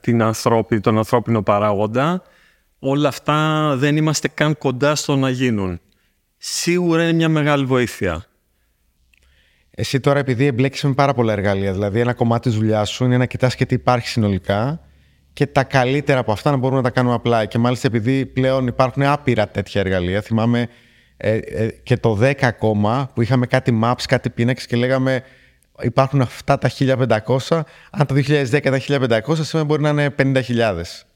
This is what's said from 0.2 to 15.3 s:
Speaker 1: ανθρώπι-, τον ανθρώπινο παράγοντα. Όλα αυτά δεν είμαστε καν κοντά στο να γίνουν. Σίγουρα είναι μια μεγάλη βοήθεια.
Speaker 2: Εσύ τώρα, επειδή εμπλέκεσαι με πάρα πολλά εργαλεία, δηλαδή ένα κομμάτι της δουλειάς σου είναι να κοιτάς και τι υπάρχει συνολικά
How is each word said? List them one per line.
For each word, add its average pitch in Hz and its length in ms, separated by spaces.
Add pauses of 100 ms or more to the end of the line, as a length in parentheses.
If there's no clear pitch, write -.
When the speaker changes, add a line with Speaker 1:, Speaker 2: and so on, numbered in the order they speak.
Speaker 1:
ανθρώπι-, 113 580
τον 110 160
ανθρώπινο 110 460
παράγοντα. 107 800 (560)
Όλα 139 300
αυτά 156 680
δεν 147 200
είμαστε 156 320
καν 151 300
κοντά 143 360
στο 143 220
να 131 140
γίνουν. 110 500 (560)
Σίγουρα 170 680
είναι 165 100
μια 165 160
μεγάλη 147 360
βοήθεια. 113 640 (1500)
Speaker 2:
Εσύ - 260
τώρα, 143 180
επειδή 131 280
εμπλέκεσαι 135 420
με 135 60
πάρα 139 200
πολλά 117 180
εργαλεία, 98 400
δηλαδή 101 280
ένα 120 120
κομμάτι 117 360
της 110 100
δουλειάς 107 320
σου - 140
είναι 123 120
να 123 100
κοιτάς - 280
και 123 120
τι - 80
υπάρχει 123 340
συνολικά 104 720 (520)